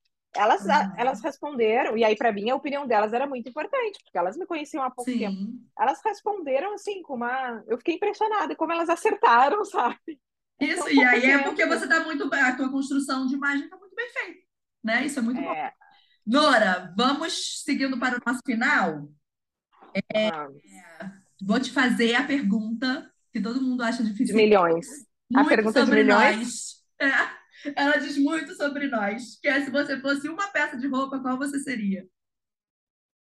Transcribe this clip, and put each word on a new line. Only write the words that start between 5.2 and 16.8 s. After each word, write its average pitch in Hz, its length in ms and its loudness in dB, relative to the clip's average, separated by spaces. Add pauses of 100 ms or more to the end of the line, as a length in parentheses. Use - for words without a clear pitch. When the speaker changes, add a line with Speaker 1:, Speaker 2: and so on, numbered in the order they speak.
Speaker 1:
Elas 247 260 0
responderam 381 720 -4
assim, 403 280 -8
com 285 120 -12
uma, 240 520 -6
eu 233 120 -2
fiquei 320 160 -4
impressionada 415 600 -2
como 320 180 -2
elas 330 180 -2
acertaram, 339 760 4
<laughs> - 20 -6
sabe? 277 540 -4 (400)
Speaker 2:
Isso, 330 280 -2
Speaker 1:
Então, - 20 -2
Speaker 2:
e - 120 6
aí 247 280 6
é 285 120 6
Speaker 1:
pouco - 0 -
Speaker 2:
porque 302 220 0
Speaker 1:
tempo. - 20 4
Speaker 2:
você 330 220 0
tá 330 160 4
muito 311 240 -4
bem, - 120 0
a 254 160 2
tua 269 140 -2
construção 269 560 -2
de 254 80 -2
imagem 285 340 -2
tá - 80 -20
muito - 180 -20
bem 466 160 -6
feita, 403 300 -8 (440)
né? 233 220 0
Isso 277 120 -6
é 240 40 -2
muito 233 200 -2
bom. 165 120 -6
Speaker 1:
É. 151 180 -6 (540)
Speaker 2:
Nora, 214 720 2